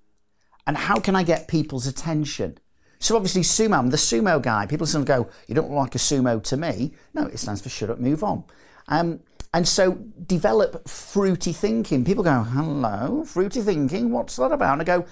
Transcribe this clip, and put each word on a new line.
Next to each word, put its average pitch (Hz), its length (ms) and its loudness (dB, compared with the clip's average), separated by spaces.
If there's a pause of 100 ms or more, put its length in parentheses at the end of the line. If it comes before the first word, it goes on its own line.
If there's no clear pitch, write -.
(640)
And - 120 -2
how 208 220 0
can 190 160 0
I 185 80 4
get 160 240 0
people's 143 400 -2
attention? 139 720 -4 (420)
So - 160 2
obviously 190 260 2
sumo, 208 360 4
I'm 127 120 2
the 131 80 2
sumo 196 440 2
guy. 110 240 0
People 147 220 -2
sort 151 140 0
of 123 60 -2
go, 127 220 2 (180)
"You 117 80 -2
don't 156 140 0
look 143 80 -2
like 131 180 -2
a 123 40 -2
sumo 127 440 2
to - 140 -2
me." 143 360 -4 (200)
No, 302 140 -2
it - 100 -10
stands 104 240 -6
for 127 80 -10
shut 107 220 -6
up, 117 80 -6
move 139 240 0
on. 202 200 -2 (440)
Um, 165 340 0 (320)
and 175 140 2
so 185 260 4 (320)
develop 185 640 2
fruity 190 640 0
thinking. - 540 0
People 196 180 2
go, 135 200 4
"Hello, 139 800 -2
fruity 202 360 -2
thinking, 196 500 0
what's 240 240 -4
that 262 160 0
about?" 240 220 2
And 151 80 -2
I 165 40 -4
go, 175 260 2